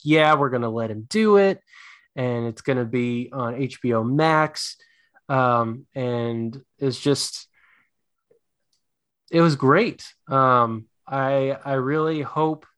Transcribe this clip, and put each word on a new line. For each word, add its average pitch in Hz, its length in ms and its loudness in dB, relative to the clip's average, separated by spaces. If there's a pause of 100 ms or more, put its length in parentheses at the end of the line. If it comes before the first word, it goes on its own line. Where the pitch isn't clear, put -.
"Yeah, 151 300 4
we're 139 160 2
gonna 120 200 -2
let 113 200 -4
him 110 180 -10
do 214 300 4
it. 196 220 2 (560)
And 120 300 -2
it's 113 160 -10
gonna 127 220 -2
be 120 480 -4
on 123 220 -6
H 131 260 -6
B 120 140 0
O 113 100 0
Max." 156 720 0 (520)
Um, 123 680 0
and 117 640 -6 (200)
it's 135 180 -4
just, - 480 -2 (1800)
it 165 100 4
was 165 140 6
great. 143 500 2 (220)
Um, 123 600 2 (200)
I, 135 580 -2
I 139 100 -4
really 151 460 -2
hope 156 460 -4 (120)